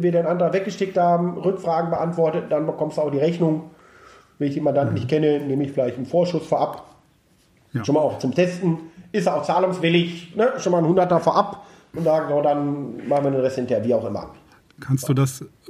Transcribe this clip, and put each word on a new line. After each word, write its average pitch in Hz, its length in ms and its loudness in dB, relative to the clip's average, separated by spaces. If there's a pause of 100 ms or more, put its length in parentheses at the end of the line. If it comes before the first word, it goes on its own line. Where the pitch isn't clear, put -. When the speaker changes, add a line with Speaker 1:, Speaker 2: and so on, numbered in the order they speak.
Speaker 1:
wir 175 80 2
den 170 140 2
Antrag 175 260 2
weggestickt 196 460 -2
haben, 175 400 2
Rückfragen 170 520 -2
beantwortet, 165 600 0
dann 151 160 0
bekommst 156 320 -4
du 156 40 0
auch 147 100 -2
die 139 60 -2
Rechnung. 165 540 0 (640)
Wenn 143 120 -2
ich 139 60 -4
den 147 80 -4
Mandanten 123 300 2
Speaker 2:
Mhm. 104 60 -2
Speaker 1:
nicht 123 100 -6
kenne, 151 300 2
nehme 139 240 -2
ich 139 80 -4
vielleicht 123 240 -2
einen 131 100 -8
Vorschuss 170 400 0
vorab. 147 400 -2 (880)
Speaker 2:
Ja. 110 120 -4
Speaker 1:
Schon 143 100 2
mal 156 60 4
auch 135 180 0
zum 131 160 -2
Testen. 175 420 0 (340)
Ist 196 160 -2
er 151 100 0
auch 147 60 -2
zahlungswillig, 170 920 0
ne? 240 220 2
Schon 185 160 0
mal 175 60 4
ein 165 60 4
Hunderter 175 340 4
vorab - 460 0 (280)
und 165 100 -6
sagen, 156 260 2
so, 143 120 2
dann 143 640 -2
machen 143 180 2
wir 139 60 2
den 135 100 0
Rest 131 140 0
hinterher, 117 300 0
wie 120 80 2
auch 117 120 0
immer. 101 260 -6 (500)
Speaker 2:
Kannst 135 280 0
du 139 40 2
das 135 300 0 (260)